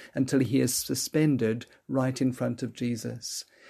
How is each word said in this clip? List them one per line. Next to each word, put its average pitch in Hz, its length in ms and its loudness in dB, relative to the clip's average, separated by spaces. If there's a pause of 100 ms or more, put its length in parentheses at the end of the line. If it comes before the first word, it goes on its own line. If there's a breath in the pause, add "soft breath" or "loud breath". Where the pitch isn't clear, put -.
(140 loud breath)
until 135 280 2
he 131 200 2
is 123 140 2
suspended 127 880 0 (220 soft breath)
right 131 340 0
in 131 100 2
front 120 300 -4
of 120 100 -4
Jesus. 120 720 -6 (240 loud breath)